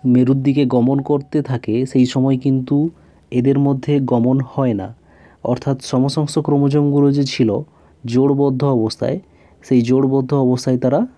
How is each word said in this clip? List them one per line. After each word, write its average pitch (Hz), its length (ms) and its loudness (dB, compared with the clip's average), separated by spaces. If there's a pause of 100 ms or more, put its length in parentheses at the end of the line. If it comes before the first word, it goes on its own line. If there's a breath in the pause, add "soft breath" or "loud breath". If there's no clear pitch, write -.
মেরুর 127 440 2
দিকে 139 160 2 (100)
গমন 127 240 2 (120)
করতে 147 280 -2 (120)
থাকে, 120 260 -4 (160)
সেই 127 220 4
সময় 135 320 0
কিন্তু 135 320 0 (540 soft breath)
এদের 131 280 2
মধ্যে 139 340 0 (180)
গমন 123 260 2 (160)
হয় 127 280 0
না, 95 60 -10 (640 soft breath)
অর্থাৎ 135 260 -2 (140)
সমসংস্থ 143 440 -2 (120)
ক্রোমোজোমগুলো 143 600 2 (100)
যে 143 60 0 (100)
ছিল 117 160 0 (540 soft breath)
জোড়বদ্ধ 135 580 0 (160)
অবস্থায়, 110 400 -4 (480 soft breath)
সেই 127 240 2
জোড়বদ্ধ 135 420 0 (140)
অবস্থায় 127 380 0
তারা 131 160 2 (180)